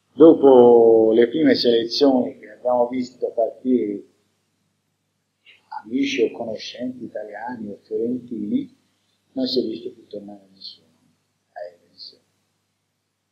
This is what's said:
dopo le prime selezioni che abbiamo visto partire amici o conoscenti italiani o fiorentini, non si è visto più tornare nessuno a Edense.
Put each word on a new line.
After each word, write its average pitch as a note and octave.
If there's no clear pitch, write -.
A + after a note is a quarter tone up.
dopo A#2+
le A#2+
prime D3
selezioni A#2+
che -
abbiamo B2
visto B2
partire A2
amici C3+
o A2
conoscenti A#2
italiani G#2+
o G2
fiorentini, A#2
non C3
si B2
è -
visto A#2
più -
tornare G2+
nessuno -
a -
Edense. -